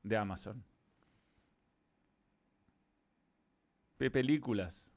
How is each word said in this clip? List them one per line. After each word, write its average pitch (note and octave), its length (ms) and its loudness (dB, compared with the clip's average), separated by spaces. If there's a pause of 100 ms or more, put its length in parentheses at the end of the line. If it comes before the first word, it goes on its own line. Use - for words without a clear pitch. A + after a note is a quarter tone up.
de G#2+ 160 -2
Amazon. G#2 460 -6 (3250)
P C3 120 0
Películas. B2+ 880 0